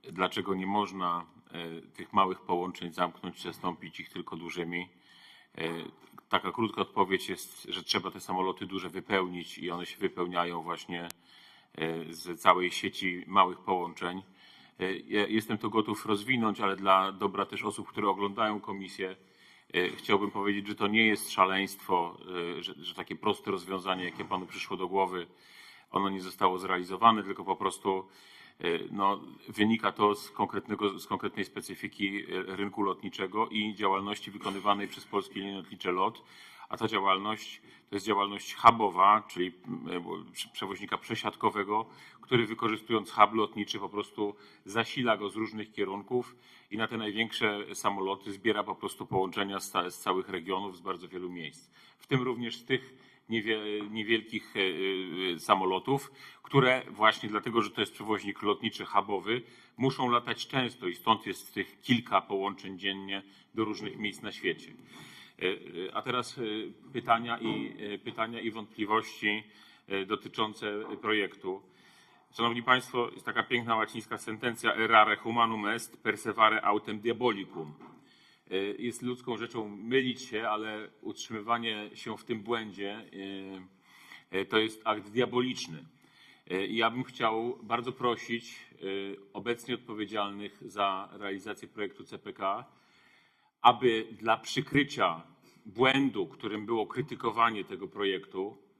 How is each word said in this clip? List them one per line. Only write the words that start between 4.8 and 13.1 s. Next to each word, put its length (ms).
E, 100
taka 240
krótka 280
odpowiedź 480
jest, 360
że 180
trzeba 280
te 100
samoloty 460
duże 220
wypełnić 720
i 120
one 160
się 120
wypełniają 640
właśnie, 460
e, 400
z 260
całej 300
sieci 560